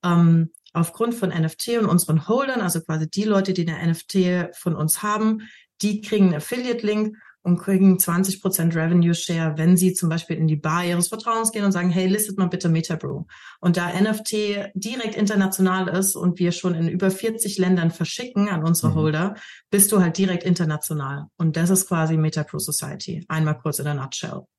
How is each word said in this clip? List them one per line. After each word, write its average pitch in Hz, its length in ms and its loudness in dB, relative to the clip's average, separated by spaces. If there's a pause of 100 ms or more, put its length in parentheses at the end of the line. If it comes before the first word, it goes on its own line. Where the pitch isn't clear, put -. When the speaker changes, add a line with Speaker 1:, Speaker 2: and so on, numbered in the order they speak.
Speaker 1:
ähm, 165 480 4 (220)
aufgrund 220 400 -2
von 196 160 -2
N 165 140 -2
F 160 120 -4
T 233 220 -2
und 214 80 2
unseren 160 420 2
Holdern, 262 320 0
also 170 220 -2
quasi 156 260 -4
die 202 160 -2
Leute, 196 300 2
die 170 120 -2
eine 165 140 -6
N 170 100 2
F 165 140 -2
T 180 480 0
von 165 240 -4
uns 156 260 0
haben, 214 460 0 (320)
die 208 220 -2
kriegen 202 240 4
einen 170 80 4
Affiliate-Link 214 840 -4 (260)
und 175 160 2
kriegen 190 400 4
zwanzig 180 420 -2
Prozent 170 340 0
Revenue 170 380 4
Share, 165 460 -2
wenn 175 180 6
sie 180 160 4
zum 180 160 -2
Beispiel 160 300 -4
in 160 80 2
die 156 100 2
Bar 160 300 -2
ihres 175 220 0
Vertrauens 349 440 -2
gehen 208 120 -4
und 190 80 2
sagen, 180 180 0
„Hey, 185 160 0
listet 202 320 -2
mal 185 80 0
bitte 180 240 -2
Metabrew.“ 160 540 -4 (360)
Und 175 160 2
da 175 140 -4
N 185 160 2
F 214 160 -2
T 208 520 -4
direkt 226 400 -6
international 190 760 0
ist 190 280 0
und 175 220 0
wir 175 140 2
schon 175 220 -2
in 165 140 0
über 185 220 0
vierzig 220 480 -4
Ländern 180 320 4
verschicken 208 580 -4
an 165 160 -2
unsere 160 280 2
Speaker 2:
Mhm. - 20 -2
Speaker 1:
Holder, 156 400 0 (360)
bist 202 220 4
du 202 80 4
halt 165 160 2
direkt 185 280 0
international. 151 840 -2 (100)
Und 160 200 0
das 170 120 2
ist 190 200 2
quasi 160 280 0
Metabrew 156 440 -2
Society. - 680 -8
Einmal 156 300 -2
kurz 151 200 -4
in 139 60 -6
der 147 100 -2
Nutshell. - 480 -8 (160)